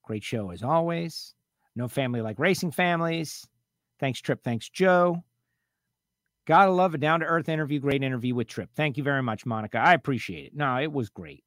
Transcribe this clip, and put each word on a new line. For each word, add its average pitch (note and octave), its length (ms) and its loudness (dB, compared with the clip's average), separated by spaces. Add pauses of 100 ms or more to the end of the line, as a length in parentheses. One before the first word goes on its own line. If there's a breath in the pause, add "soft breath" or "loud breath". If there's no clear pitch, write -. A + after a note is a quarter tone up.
Great A2 180 -6
show G#2 280 -6
as F2 120 -12
always. E3 720 -2 (400)
No A#2+ 140 -4
family B2 320 -2
like A2 180 -6
racing F3 340 0
families. E3 720 -2 (520)
Thanks, C3+ 220 -4
Trip. - 220 -4
Thanks, A#2 260 -4
Joe. F3 560 2 (1200)
"Gotta F#3 260 8
love F3+ 240 4
a C#3+ 40 -4
down-to-earth D#3+ 500 2
interview. D3+ 300 -2
Great C#3 240 0
interview B2+ 320 -2
with A#2+ 140 -2
Trip." - 260 -8
Thank D3 240 -2
you D3 40 -4
very C3+ 200 0
much, A2 240 -4
Monica. A2 320 -4
I E3 160 6
appreciate C#3 520 -4
it. - 80 -20
No, C#3 220 -2
it D3+ 160 -4
was B2+ 160 -4
great. D2+ 380 -16